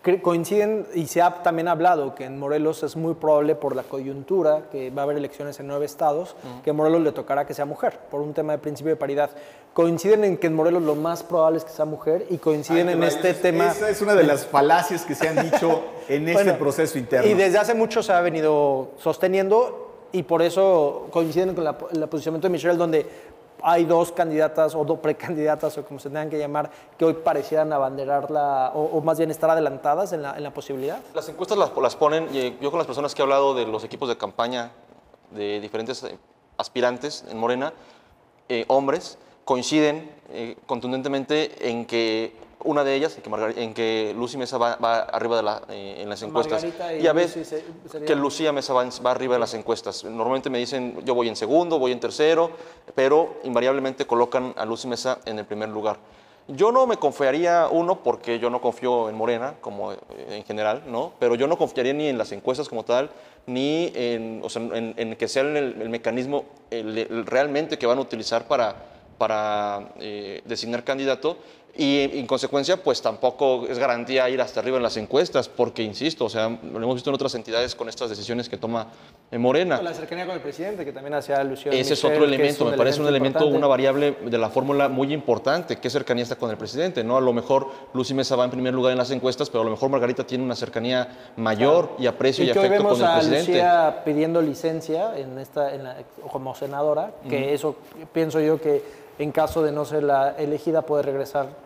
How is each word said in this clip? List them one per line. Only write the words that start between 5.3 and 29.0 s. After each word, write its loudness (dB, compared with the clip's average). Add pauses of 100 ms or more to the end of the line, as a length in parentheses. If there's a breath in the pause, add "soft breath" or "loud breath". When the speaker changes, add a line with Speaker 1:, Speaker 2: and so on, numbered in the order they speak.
Speaker 1:
en -12
nueve -4
estados, -2
Speaker 2:
Ujú. -14
Speaker 1:
que 0
a 0
Morelos 4
le 2
tocará -2
que -10
sea -4
mujer, -4 (140)
por -6
un -6
tema -2
de -4
principio -6
de 2
paridad. 0 (420 loud breath)
Coinciden 4
en 2
que 0
en 0
Morelos 4
lo 2
más -4
probable 4
es -6
que -16
sea -2
mujer -2
y -2
coinciden 2
Speaker 3:
Ahí 0
te -
Speaker 1:
en 2
Speaker 3:
va, 4
Speaker 1:
este 0
Speaker 3:
esa 4
es, -10
Speaker 1:
tema. 4
Speaker 3:
esa -2
es -2
una 4
de 10
las 4
falacias 4
que -4
se 0
han 0
dicho 2 (120)
Speaker 1:
<laughs> -14
Speaker 3:
en 0
este 4
Speaker 1:
Bueno, 4
Speaker 3:
proceso 0
interno. 4
Speaker 1:
y 6
desde 6
hace 4
mucho 2
se 0
ha 6
venido 2
sosteniendo 0
y -2
por 2
eso 4
coinciden 0
con -4
la, -2 (140)
el -2
posicionamiento -2
de 2
Michelle, 2
donde 2 (560 loud breath)
hay 4
dos 4
candidatas 2
o 0
dos 0
precandidatas -2
o -8
como -14
se -12
tengan -6
que -4
llamar, -4 (280 loud breath)
que 2
hoy 6
parecieran 0
abanderarla 0
o, 0
o 0